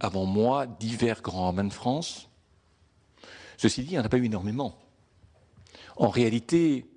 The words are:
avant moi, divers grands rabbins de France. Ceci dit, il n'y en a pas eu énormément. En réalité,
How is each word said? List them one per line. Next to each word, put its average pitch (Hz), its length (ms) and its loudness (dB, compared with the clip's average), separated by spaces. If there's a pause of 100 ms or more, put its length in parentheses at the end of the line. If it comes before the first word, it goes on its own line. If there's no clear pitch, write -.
avant 95 240 -2
moi, 117 420 2
divers 113 560 -2
grands 92 220 -4
rabbins 92 200 0
de 101 80 -2
France. - 560 -6 (1300)
Ceci 117 260 0
dit, 147 80 -8
il - 20 -4
n'y 175 80 0
en 110 40 0
a 110 40 0
pas 127 80 2
eu 123 80 4
énormément. 107 520 -4 (1200)
En 120 120 4
réalité, 123 880 2